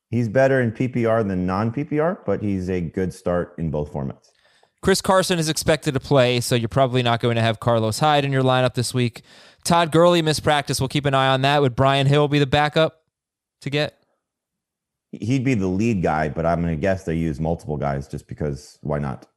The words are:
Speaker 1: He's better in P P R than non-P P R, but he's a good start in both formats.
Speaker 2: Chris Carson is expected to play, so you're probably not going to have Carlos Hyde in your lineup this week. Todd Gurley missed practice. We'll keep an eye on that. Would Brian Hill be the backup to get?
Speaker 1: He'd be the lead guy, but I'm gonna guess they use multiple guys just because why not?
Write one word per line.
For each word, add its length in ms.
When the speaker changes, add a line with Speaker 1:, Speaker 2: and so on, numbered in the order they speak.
Speaker 1:
He's 180
better 340
in 120
P 160
P 160
R 180
than 220
non-P 400
P 140
R, 260
but 160
he's 280
a 120
good 320
start 460
in 120
both 220
formats. 360
Speaker 2:
Chris 200
Carson 380
is 80
expected 460
to 80
play, 400
so 140
you're 120
probably 360
not 180
going 140
to 60
have 200
Carlos 380
Hyde 260
in 80
your 100
lineup 300
this 200
week. 280
Todd 300
Gurley 300
missed 200
practice. 380
We'll 80
keep 160
an 80
eye 160
on 140
that. 180
Would 140
Brian 320
Hill 200
be 120
the 80
backup 560
to 80
get? 260
Speaker 1:
He'd 320
be 120
the 120
lead 360
guy, 260
but 160
I'm 160
gonna 140
guess 280
they 120
use 240
multiple 380
guys 300
just 200
because 540
why 180
not? 260